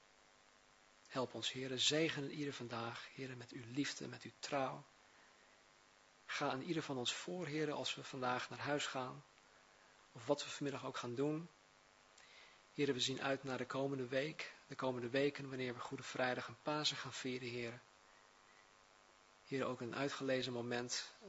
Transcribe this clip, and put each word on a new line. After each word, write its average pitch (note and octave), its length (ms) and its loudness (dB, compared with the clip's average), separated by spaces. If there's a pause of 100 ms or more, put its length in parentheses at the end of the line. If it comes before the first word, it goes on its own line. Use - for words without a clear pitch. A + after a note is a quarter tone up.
(1080)
Help B2+ 280 -2
ons, A2+ 180 -2
Heer, C3 260 -2
zegen D3 520 4
ieder C#3+ 220 -4
vandaag, A#2 640 -6
Heer, C3 220 -8
met A#2+ 140 -12
uw C3 160 -10
liefde, C3+ 420 -2
met B2 140 -10
uw A2+ 160 -10
trouw. C#3+ 460 0 (1400)
Ga - 240 2
aan C3 120 0
ieder D#3+ 200 2
van C3+ 160 -2
ons A#2+ 160 2
voor, F3+ 320 -2
Heer, D3 260 2
als C3 220 0
we C#3 100 -8
vandaag B2 460 2
naar B2+ 80 -8
huis C#3 280 2
gaan, C3+ 380 -2 (880)
of A#2 140 -12
wat C#3+ 180 4
we - 60 -8
vanmiddag C3 340 -2
ook C3 120 -4
gaan A#2+ 180 -2
doen. D#3 340 2 (1300)
Heer, C#3 180 4
we B2 80 2
zien B2+ 220 2
uit C#3 220 2
naar C3 140 -2
de B2 80 -2
komende C3+ 400 0
week, C3+ 480 0 (120)
de - 80 -10
komende B2 340 0
weken, C#3 400 4
wanneer C3 260 -2
we A#2+ 60 -8
Goede C3 220 -6
Vrijdag B2+ 460 0
en A#2+ 140 -12
Pasen D3+ 340 2
gaan B2+ 160 -6
vieren, B2+ 360 -2
Heer. A#2+ 320 -4 (1700)
Heer, C3 180 2
ook A#2+ 160 0
een A#2+ 140 -4
uitgelezen C3 580 2
moment, A#2+ 600 -2 (160)